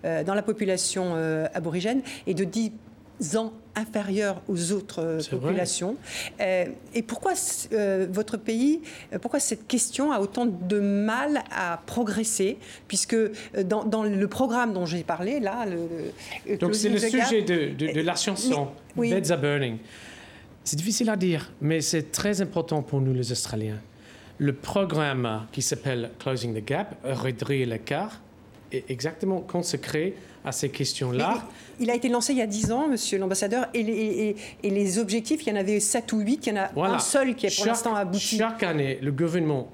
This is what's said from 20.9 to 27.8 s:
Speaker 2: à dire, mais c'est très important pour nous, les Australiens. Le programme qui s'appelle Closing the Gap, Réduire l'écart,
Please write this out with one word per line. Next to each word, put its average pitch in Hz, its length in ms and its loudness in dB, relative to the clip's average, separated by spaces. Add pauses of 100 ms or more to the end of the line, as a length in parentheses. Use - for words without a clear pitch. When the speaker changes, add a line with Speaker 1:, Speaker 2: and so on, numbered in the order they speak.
Speaker 2:
à 214 60 2
dire, 175 440 0
mais 156 220 2
c'est 156 280 0
très 202 300 0
important 165 420 0
pour 135 200 0
nous, 131 100 4
les 123 180 0
Australiens. 107 480 -2 (600)
Le 143 160 2
programme 143 880 0 (100)
qui 135 80 -4
s'appelle 127 580 -2
Closing 120 360 -2
the 107 100 -4
Gap, 165 400 -2
Réduire 131 640 0
l'écart, 143 520 -4 (520)